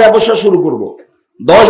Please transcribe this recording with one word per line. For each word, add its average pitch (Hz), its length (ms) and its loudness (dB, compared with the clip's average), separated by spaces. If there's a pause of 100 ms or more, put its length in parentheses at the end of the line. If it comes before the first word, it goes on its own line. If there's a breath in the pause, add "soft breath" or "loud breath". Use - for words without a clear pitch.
ব্যবসা 220 340 2
শুরু 196 280 0
করব, 131 180 -6 (580)
দশ 180 300 2